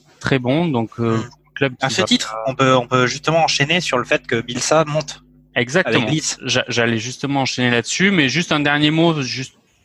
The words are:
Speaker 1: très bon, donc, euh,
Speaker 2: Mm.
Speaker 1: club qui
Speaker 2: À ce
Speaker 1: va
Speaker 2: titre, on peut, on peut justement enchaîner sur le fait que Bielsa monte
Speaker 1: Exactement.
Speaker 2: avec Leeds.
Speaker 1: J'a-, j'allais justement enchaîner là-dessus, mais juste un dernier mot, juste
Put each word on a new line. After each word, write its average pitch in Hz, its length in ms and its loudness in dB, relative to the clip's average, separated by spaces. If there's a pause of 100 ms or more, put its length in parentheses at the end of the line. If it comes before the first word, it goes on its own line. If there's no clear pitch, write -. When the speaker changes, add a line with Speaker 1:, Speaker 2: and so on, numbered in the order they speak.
(180)
Speaker 1:
très 135 220 0
bon, 139 260 0
donc, 117 320 -2
euh, 113 200 0
Speaker 2:
Mm. 110 120 -6 (240)
Speaker 1:
club 135 240 -2
qui 135 80 -2
Speaker 2:
À 131 40 -2
ce 120 100 0
Speaker 1:
va - 80 0
Speaker 2:
titre, 240 260 -2 (120)
on 131 100 -2
peut, 131 180 4
on 123 140 2
peut 127 180 2
justement 156 380 0
enchaîner 156 360 0
sur 135 180 -2
le 117 60 -2
fait - 220 -2
que 117 140 -2
Bielsa 127 440 0
monte 151 380 -6 (320)
Speaker 1:
Exactement. 123 420 0
Speaker 2:
avec 120 140 0
Leeds. - 340 -2
Speaker 1:
J'a-, 127 220 0
j'allais 117 320 0
justement 135 440 -4
enchaîner 123 280 0
là-dessus, 120 400 0
mais 156 180 2
juste 160 220 -2
un 160 100 2
dernier 147 300 2
mot, 160 320 2
juste 123 320 -8 (300)